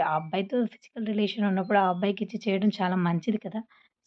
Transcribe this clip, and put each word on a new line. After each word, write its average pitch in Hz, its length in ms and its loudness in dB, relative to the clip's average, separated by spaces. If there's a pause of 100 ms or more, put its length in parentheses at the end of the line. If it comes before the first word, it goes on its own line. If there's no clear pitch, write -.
ఆ 156 120 0
అబ్బాయితో 185 440 -2 (120)
ఫిజికల్ - 380 -12
రిలేషన్ 208 400 0
ఉన్నప్పుడు 190 320 2
ఆ 190 100 4
అబ్బాయికి 196 340 -2
ఇచ్చి 214 180 -6
చేయడం 196 320 2
చాలా 185 280 0
మంచిది 175 400 0
కదా! 214 200 -8 (460)